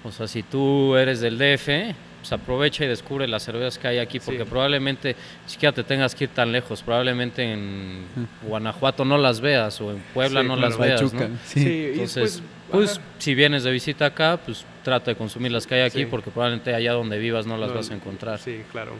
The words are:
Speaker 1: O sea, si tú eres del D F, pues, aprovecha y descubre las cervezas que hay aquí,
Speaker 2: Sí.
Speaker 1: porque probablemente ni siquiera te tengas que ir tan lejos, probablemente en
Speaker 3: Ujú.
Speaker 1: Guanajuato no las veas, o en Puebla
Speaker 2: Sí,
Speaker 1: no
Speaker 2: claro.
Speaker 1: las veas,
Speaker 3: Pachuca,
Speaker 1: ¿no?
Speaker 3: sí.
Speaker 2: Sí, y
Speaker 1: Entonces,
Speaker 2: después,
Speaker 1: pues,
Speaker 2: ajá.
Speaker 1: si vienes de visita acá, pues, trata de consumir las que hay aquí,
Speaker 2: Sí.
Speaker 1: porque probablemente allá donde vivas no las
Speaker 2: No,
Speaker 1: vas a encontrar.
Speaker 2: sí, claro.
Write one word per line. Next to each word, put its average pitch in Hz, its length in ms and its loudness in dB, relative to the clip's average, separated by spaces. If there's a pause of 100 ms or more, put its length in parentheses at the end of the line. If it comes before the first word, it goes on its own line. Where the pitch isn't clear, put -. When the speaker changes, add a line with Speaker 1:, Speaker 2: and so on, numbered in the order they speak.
Speaker 1:
O 113 80 -10
sea, 110 160 -8
si 113 140 -6
tú 135 540 4
eres 131 240 6
del 117 180 0
D 143 180 6
F, 151 380 0 (280)
pues, - 100 -8
aprovecha 135 540 0
y - 20 0
descubre 131 400 -2
las 110 160 -2
cervezas 120 340 -4
que - 120 -4
hay 120 80 2
aquí, 120 220 -4
Speaker 2:
Sí. - 80 -12
Speaker 1:
porque 127 180 -4
probablemente 135 720 0 (300)
ni - 60 -12
siquiera 147 220 2
te 123 100 -2
tengas 135 320 0
que 143 100 -2
ir 123 40 -4
tan 120 220 0
lejos, 120 300 -2
probablemente 123 720 0
en 98 540 -8 (100)
Speaker 3:
Ujú. 117 320 -8
Speaker 1:
Guanajuato 110 560 0
no 139 140 4
las 127 240 4
veas, 120 400 2
o 104 100 -4
en 104 60 -6 (160)
Puebla 135 300 2
Speaker 2:
Sí, 127 40 2
Speaker 1:
no 127 80 0
Speaker 2:
claro. 123 140 4
Speaker 1:
las 113 100 -2
veas, 120 220 4
Speaker 3:
Pachuca, 123 260 0
Speaker 1:
¿no? 117 80 -6 (100)
Speaker 3:
sí. - 160 0
Speaker 2:
Sí, 143 80 6
y 160 220 -2
Speaker 1:
Entonces, - 240 -2
Speaker 2:
después, 131 280 0 (280)
Speaker 1:
pues, 202 200 4
Speaker 2:
ajá. 190 100 -6 (160)
Speaker 1:
si 139 180 0
vienes 143 280 4
de 127 80 2
visita 131 340 0
acá, 160 400 2
pues, 113 200 -10 (180)
trata 127 280 2
de 104 60 -2
consumir 117 340 -4
las 117 160 -2
que 127 80 0
hay 127 60 6
aquí, 127 200 2
Speaker 2:
Sí. 139 40 0
Speaker 1:
porque 113 260 -6
probablemente 120 420 0
allá 117 200 2
donde 113 260 -2
vivas 113 260 -2
no 113 120 -4
las 110 140 -4
Speaker 2:
No, 123 40 -4
Speaker 1:
vas 113 160 -6
a 110 40 -8
encontrar. 101 440 -8
Speaker 2:
sí, 113 220 -10 (100)
claro. 113 280 -10